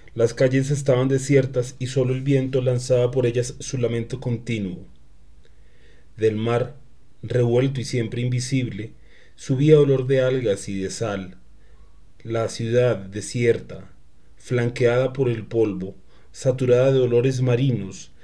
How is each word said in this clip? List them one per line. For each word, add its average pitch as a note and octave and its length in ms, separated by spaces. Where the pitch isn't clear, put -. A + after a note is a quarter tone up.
las A2+ 220
calles C3 340
estaban C3+ 380
desiertas C3+ 720
y B2 80
solo B2+ 260
el C3 80
viento C3 400
lanzaba B2 480
por B2+ 160
ellas A#2+ 320
su - 220
lamento A#2 400
continuo. G#2+ 680
Del G#2+ 200
mar, A#2 420
revuelto B2 540
y A2+ 60
siempre A#2 360
invisible, B2 680
subía D3 440
olor C3+ 280
de C3+ 120
algas B2+ 480
y G2 100
de F#2+ 120
sal. G2 480
La A2+ 280
ciudad A#2+ 480
desierta, G2+ 960
flanqueada B2 800
por C3 160
el A2 160
polvo, G2 500
saturada B2+ 580
de C3+ 80
olores B2 420
marinos, A#2+ 680